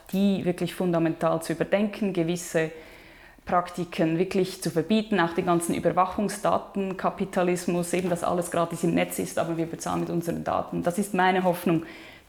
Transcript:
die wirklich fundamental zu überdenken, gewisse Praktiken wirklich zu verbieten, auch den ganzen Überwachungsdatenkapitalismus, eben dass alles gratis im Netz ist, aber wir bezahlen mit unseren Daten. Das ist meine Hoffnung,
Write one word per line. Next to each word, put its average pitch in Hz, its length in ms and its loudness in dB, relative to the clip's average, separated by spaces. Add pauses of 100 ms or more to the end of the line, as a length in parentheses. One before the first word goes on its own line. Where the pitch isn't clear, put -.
(120)
die 196 340 2
wirklich 175 280 -2
fundamental 165 680 2
zu 165 100 -4
überdenken, 196 600 0
gewisse 170 580 0 (760)
Praktiken 175 720 0
wirklich 185 460 0
zu 165 80 -2
verbieten, 208 480 2
auch 170 140 2
den 175 120 -2
ganzen 170 300 2
Überwachungsdatenkapitalismus, 180 2250 0
eben 180 160 0
dass 170 140 0
alles 175 260 0
gratis 170 340 0
im 170 120 2
Netz 175 240 0
ist, 175 180 -4
aber 165 200 0
wir 165 100 0
bezahlen 175 320 -4
mit 170 100 -2
unseren 165 340 -2
Daten. 170 380 -2
Das 170 160 0
ist 202 160 -2
meine 185 300 4
Hoffnung, 170 400 2 (460)